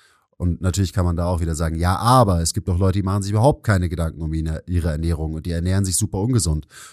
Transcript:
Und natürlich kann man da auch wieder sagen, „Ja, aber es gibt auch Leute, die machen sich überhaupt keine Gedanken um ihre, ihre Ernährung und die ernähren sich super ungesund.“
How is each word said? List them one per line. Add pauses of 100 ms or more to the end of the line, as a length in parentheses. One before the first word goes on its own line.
(380)
Und
natürlich
kann
man
da
auch
wieder
sagen,
„Ja,
aber
es
gibt
auch
Leute,
die
machen
sich
überhaupt
keine
Gedanken
um
ihre,
ihre
Ernährung
und
die
ernähren
sich
super
ungesund.“ (260)